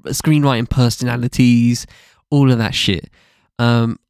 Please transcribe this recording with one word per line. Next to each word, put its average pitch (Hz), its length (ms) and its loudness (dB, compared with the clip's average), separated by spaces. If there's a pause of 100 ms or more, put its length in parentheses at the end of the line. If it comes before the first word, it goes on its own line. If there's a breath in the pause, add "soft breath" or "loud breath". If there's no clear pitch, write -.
screenwriting 139 600 0
personalities, 120 1160 0 (440 soft breath)
all 139 220 2
of 120 60 2
that 113 180 -4
shit. - 340 -4 (500 soft breath)
Um, 117 400 0 (100)